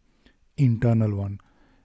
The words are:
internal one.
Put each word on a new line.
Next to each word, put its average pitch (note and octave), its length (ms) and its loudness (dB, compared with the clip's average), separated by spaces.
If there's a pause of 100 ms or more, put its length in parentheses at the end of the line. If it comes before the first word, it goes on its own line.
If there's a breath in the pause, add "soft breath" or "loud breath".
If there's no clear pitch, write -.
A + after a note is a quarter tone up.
(580 soft breath)
internal A2+ 560 2
one. G2 260 -8 (440 soft breath)